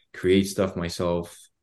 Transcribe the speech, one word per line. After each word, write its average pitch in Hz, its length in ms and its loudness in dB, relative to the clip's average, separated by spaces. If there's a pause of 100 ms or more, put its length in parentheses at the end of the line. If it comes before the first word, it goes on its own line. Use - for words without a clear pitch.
(140)
create 95 340 4
stuff 95 280 -2
myself, 85 600 -4 (260)